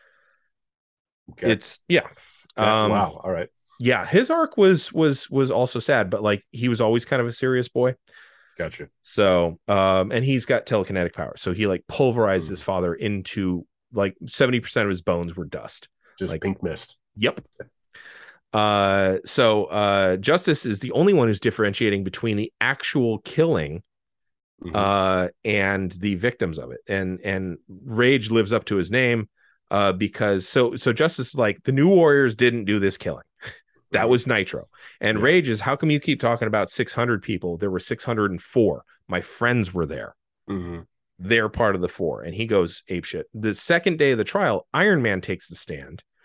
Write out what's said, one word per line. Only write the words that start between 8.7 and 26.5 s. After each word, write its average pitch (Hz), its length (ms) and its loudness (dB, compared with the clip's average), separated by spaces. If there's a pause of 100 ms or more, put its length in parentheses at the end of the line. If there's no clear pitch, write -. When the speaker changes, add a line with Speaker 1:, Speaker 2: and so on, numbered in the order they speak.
Speaker 2:
So, 90 640 2
um, 95 440 2
and 117 120 0
he's 131 220 0
got 120 200 0
telekinetic 95 480 -2
power. 78 240 -8
So - 160 -6
he, 104 140 -2
like, 92 200 -2
pulverized 107 600 2
Speaker 1:
Mm. 90 40 -8
Speaker 2:
his 92 100 -10
father 90 320 -2
into, 95 720 -4 (280)
like, 98 220 -2 (120)
seventy 123 320 0
percent 113 260 -2
of 101 40 0
his 92 120 -4
bones 85 340 -4
were 87 100 -10
dust. - 420 -14 (320)
Speaker 1:
Just 92 140 -6
Speaker 2:
Like, 78 80 -8
Speaker 1:
pink 98 200 -4
mist. - 360 -8 (200)
Speaker 2:
Yep. - 240 -2 (1120)
Uh, 98 720 2
so, 110 400 4
uh, 98 520 2
Justice 151 480 0
is 104 140 -4
the 123 120 -10
only 180 220 4
one 131 140 4
who's 104 120 0
differentiating 104 640 0
between 104 340 -4
the 107 220 -4
actual 120 600 -2
killing, 90 640 -2 (800)
Speaker 1:
Mm-hmm. 90 120 -8
Speaker 2:
uh, 95 540 2 (140)
and 98 480 0
the 95 240 -4
victims 90 440 -2